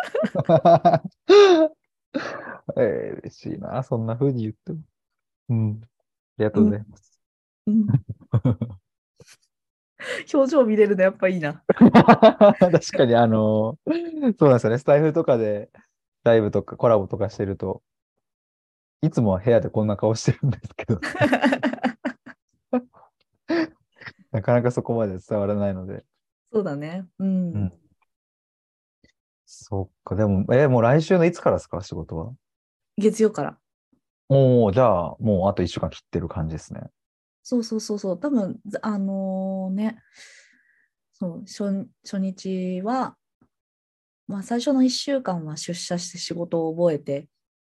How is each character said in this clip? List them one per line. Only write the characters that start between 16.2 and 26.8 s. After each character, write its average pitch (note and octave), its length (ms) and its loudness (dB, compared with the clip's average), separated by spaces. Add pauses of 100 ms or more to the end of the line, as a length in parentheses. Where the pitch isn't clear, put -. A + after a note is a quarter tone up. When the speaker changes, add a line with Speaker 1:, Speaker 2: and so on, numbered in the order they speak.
Speaker 1:
ラ A#2 120 4
イ A2+ 60 4
ブ G#2 100 -2
と G2 120 -2
か - 140 -16
コ B2+ 100 0
ラ A2+ 100 4
ボ F#2+ 100 -4
と - 100 -10
か G2+ 120 -4
し - 80 -20
て G#2 80 -4
る F#2+ 120 -6
と、 F#2+ 240 -8 (1200)
い D#3+ 80 0
つ - 120 -2
も G#2+ 100 2
は F#2 80 0
部 A#2 100 -2
屋 A2+ 120 4
で - 80 -6
こ G#2+ 140 -2
ん G#2+ 40 -2
な G#2 100 -4
顔 A2 180 0
し - 80 -10
て - 100 0
る - 140 -4
ん B2+ 40 0
で - 80 -6
す - 160 -20
け - 100 -14
ど。 - 160 -2
<laughs> - 80 -10 (3250)
な A2+ 100 -4
か B2 120 0
な A#2+ 80 2
か B2 100 0
そ A#2+ 120 -4
こ B2 100 -4
ま A2+ 140 -2
で F#2+ 100 -8
伝 G#2 220 -6
わ G2 80 -2
ら G#2 80 -2
な G2+ 140 -2
い G2 40 -4
の F#2 140 -12
で。 G2 180 -14 (460)
Speaker 2:
そ A3 100 -2
う - 20 0
だ D3+ 120 -6
ね。 E3+ 320 -12 (120)